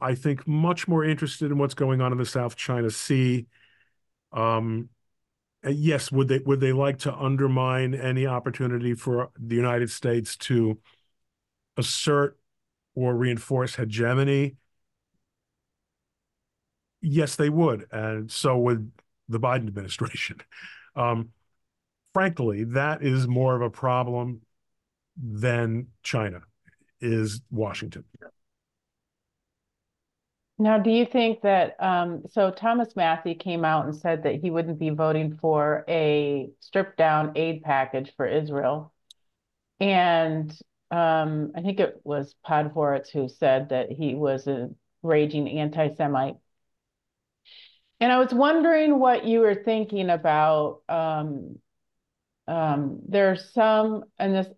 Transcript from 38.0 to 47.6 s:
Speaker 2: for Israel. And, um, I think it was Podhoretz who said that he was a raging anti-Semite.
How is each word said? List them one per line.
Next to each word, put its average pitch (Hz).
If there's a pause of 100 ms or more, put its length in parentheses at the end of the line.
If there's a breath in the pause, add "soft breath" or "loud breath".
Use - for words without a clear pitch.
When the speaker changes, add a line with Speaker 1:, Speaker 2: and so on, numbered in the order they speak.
Speaker 2:
for 139
Israel. 147 (880)
And, 165 (380)
um, 156
I 170
think 196
it -
was 143 (100)
Podhoretz 151
who 135
said 139
that 127
he 135
was 135
a 131 (320)
raging 151
anti-Semite. 151 (1600 soft breath)